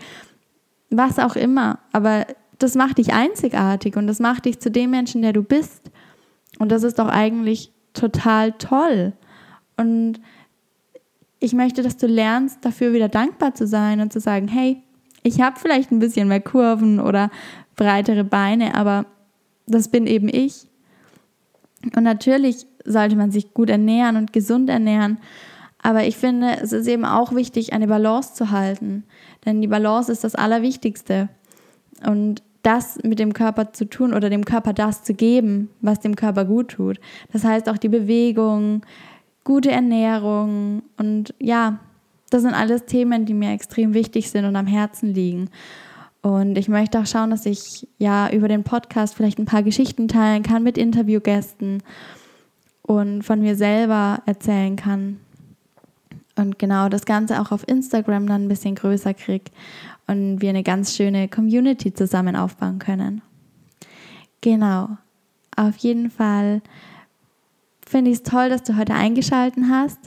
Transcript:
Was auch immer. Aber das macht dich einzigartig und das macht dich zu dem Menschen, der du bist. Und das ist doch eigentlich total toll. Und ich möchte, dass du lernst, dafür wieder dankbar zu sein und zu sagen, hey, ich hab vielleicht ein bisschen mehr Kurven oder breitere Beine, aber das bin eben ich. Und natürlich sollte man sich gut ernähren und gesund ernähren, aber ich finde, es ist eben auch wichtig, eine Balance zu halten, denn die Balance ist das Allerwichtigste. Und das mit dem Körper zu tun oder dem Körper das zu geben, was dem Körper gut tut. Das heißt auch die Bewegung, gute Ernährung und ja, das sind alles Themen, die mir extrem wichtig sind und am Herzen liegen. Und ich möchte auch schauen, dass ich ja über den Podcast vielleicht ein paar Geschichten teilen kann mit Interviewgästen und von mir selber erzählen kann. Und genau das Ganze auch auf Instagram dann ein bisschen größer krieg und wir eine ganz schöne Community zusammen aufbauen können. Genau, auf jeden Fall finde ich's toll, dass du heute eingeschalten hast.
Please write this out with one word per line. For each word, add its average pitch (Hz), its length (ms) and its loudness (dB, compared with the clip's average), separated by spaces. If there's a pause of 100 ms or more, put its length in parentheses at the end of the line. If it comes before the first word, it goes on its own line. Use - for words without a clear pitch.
(880)
Was 262 300 2
auch 247 160 0
immer. 247 440 0 (140)
Aber 214 320 2 (320)
das 262 180 0
macht 262 220 2
dich 220 160 2
einzigartig 208 840 0
und 208 120 0
das 214 120 -2
macht 240 260 -2
dich 240 140 -2
zu 226 120 -2
dem 247 180 0
Menschen, 247 320 0
der 220 120 2
du 208 100 2
bist. - 480 -2 (640)
Und 214 140 0
das 226 120 2
ist 240 160 0
doch 220 80 2
eigentlich 220 640 0 (220)
total 220 600 0
toll. 240 600 0 (680)
Und 226 400 0 (1200)
ich 240 140 0
möchte, 247 300 2
dass 240 120 -2
du - 100 -2
lernst, 226 600 0
dafür 240 260 0
wieder 226 160 2
dankbar 262 480 -2
zu 226 100 -2
sein 214 360 0
und 214 100 -2
zu 220 80 -6
sagen, 202 300 -2
hey, 262 340 0 (400)
ich 233 160 2
hab 262 180 2
vielleicht 269 340 0
ein 226 80 2
bisschen 220 280 2
mehr 196 140 2
Kurven 220 580 2
oder 202 320 0 (460)
breitere 202 480 2
Beine, 202 500 0
aber 202 300 0 (600)
das 220 200 2
bin 233 180 2
eben 214 220 2
ich. - 400 -2 (1300)
Und 233 80 2
natürlich 254 640 2 (180)
sollte 214 320 2
man 208 160 2
sich 202 220 -4
gut 226 160 2
ernähren 220 480 2
und 214 160 -2
gesund 240 360 2
ernähren, 214 480 2 (640)
aber 220 220 2
ich 220 140 -2
finde, 247 440 0
es 220 120 -4
ist 226 140 -2
eben 240 180 0
auch 240 280 0
wichtig, 247 380 -2
eine 214 160 0
Balance 220 460 0
zu 214 180 -4
halten, 196 540 -4 (400)
denn 214 160 0
die 214 60 0
Balance 214 440 0
ist 226 140 -4
das 220 100 -4
Allerwichtigste. 220 920 -2 (760)
Und 208 380 -2 (200)
das 233 380 0
mit 220 180 -2
dem 214 120 0
Körper 220 400 -2
zu - 140 -6
tun 247 280 -2
oder 208 160 0
dem 208 140 0
Körper 226 300 -2
das 214 300 -2
zu 214 100 -4
geben, 220 560 2 (100)
was 214 220 0
dem 208 160 -2
Körper 202 260 0
gut 226 280 0
tut. 190 280 -4 (320)
Das 220 140 -2
heißt 220 240 2
auch 214 80 -2
die 220 100 -2
Bewegung, 214 920 2 (680)
gute 269 220 4
Ernährung 214 1120 0 (140)
und 214 420 -2
ja, 226 400 0 (500)
das 247 140 2
sind 247 100 2
alles 233 320 0
Themen, 240 400 0
die 214 80 -2
mir 208 180 -2
extrem 214 440 -2
wichtig 220 340 0
sind 202 160 -2
und 202 100 0
am 196 120 -2
Herzen 208 440 -2
liegen. 185 380 -2 (720)
Und 196 340 0
ich 190 120 0
möchte 214 320 0
auch 208 80 -2
schauen, 220 240 -2
dass 220 160 -4
ich - 400 -8 (100)
ja 202 320 0
über 214 180 2
den 208 160 0
Podcast 233 520 -4
vielleicht 214 240 0
ein 214 60 -2
paar 208 180 0
Geschichten 226 440 0
teilen 214 360 2
kann 226 180 2
mit 240 160 0
Interviewgästen 208 1040 0 (1000)
und 202 400 0
von 220 160 0
mir 214 160 2
selber 208 720 2
erzählen 196 480 0
kann. 196 440 -4 (1160)
Und 196 240 -2
genau 196 280 0
das 196 180 -2
Ganze 214 360 0
auch 202 100 -4
auf 208 160 -4
Instagram 220 600 0
dann 202 180 0
ein 202 40 -4
bisschen 196 260 -4
größer 196 400 -2
krieg - 340 -8 (560)
und 196 360 -2
wir 196 80 0
eine 190 140 -2
ganz 190 320 -2
schöne 196 320 0
Community 226 640 0
zusammen 185 440 -2
aufbauen 185 420 -4
können. 196 460 -6 (1200)
Genau, 208 480 2 (640)
auf 214 220 0
jeden 233 340 -2
Fall 208 500 0 (1300)
finde 254 220 2
ich's 240 120 -2
toll, 254 260 0
dass 254 140 -2
du 214 140 -2
heute 214 160 -2
eingeschalten 254 760 0
hast. 269 380 0